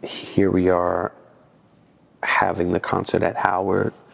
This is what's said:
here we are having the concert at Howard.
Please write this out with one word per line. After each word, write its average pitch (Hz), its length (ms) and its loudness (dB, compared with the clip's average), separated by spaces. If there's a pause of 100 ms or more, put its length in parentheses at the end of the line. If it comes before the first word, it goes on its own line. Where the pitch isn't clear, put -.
here - 500 0
we 92 180 4
are 87 420 0 (1120)
having 90 480 0
the 87 80 0
concert 92 440 -2
at 85 140 -2
Howard. 95 560 0 (200)